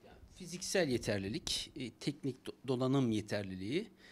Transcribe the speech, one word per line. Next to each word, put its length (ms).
yani 120
fiziksel 540
yeterlilik, 880
e, 140
teknik 460
do-, 220
donanım 420
yeterliliği 800